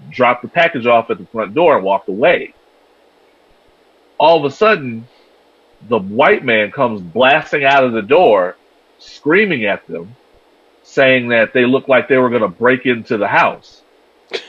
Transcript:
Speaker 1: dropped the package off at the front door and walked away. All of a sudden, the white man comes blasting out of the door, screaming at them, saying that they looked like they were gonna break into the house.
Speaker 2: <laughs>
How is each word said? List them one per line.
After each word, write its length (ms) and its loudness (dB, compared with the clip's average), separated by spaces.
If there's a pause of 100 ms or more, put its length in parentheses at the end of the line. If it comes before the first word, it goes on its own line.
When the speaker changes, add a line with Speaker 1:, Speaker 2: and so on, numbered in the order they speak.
Speaker 1:
dropped 340 -2
the 40 -12
package 380 -2
off 240 2
at 80 -4
the 80 -20
front 280 -8
door 220 2
and 80 0
walked 240 -2
away. 460 -2 (1700)
All 180 4
of 80 -2
a 100 -4
sudden, 520 -2 (800)
the 120 0
white 440 0
man 280 0
comes 300 -4
blasting 640 0
out 180 4
of 100 0
the 80 -2
door, 540 2 (440)
screaming 680 -2
at 220 -4
them, 280 -14 (680)
saying 460 0
that 240 0
they 120 2
looked 240 0
like 180 2
they 100 2
were 120 2
gonna 180 0
break 380 -2
into 320 -4
the 100 -2
house. 540 -4 (500)
Speaker 2:
<laughs> 180 -10